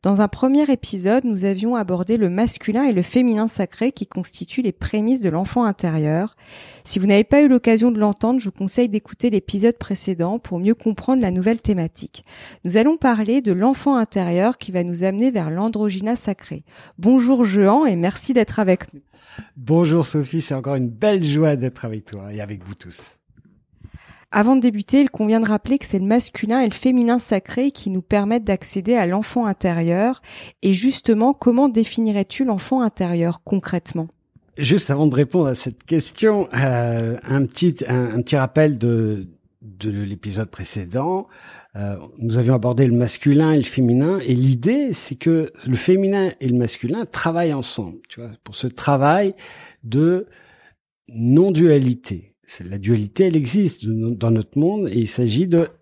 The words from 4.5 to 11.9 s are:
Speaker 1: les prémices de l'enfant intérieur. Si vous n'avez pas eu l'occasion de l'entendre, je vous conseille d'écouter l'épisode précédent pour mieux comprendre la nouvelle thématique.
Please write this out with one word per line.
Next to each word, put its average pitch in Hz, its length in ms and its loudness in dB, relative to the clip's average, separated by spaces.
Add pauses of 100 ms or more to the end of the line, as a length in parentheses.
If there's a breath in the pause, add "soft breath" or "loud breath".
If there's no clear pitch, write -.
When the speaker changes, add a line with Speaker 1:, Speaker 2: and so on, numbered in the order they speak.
Speaker 1:
les 208 80 0
prémices 220 500 -2
de 190 80 0
l'enfant 190 360 -2
intérieur. 165 720 -2 (480 loud breath)
Si - 160 -4
vous 196 80 2
n'avez 208 160 6
pas 285 180 4
eu 294 60 6
l'occasion 233 420 4
de 220 80 -2
l'entendre, 220 400 0
je 226 60 -6
vous 190 80 -4
conseille 233 360 -2
d'écouter 214 420 -4
l'épisode 214 480 0
précédent 185 600 -4
pour 175 220 -8
mieux 208 160 2
comprendre 247 460 0
la 190 100 0
nouvelle 196 280 0
thématique. - 640 -6 (400 loud breath)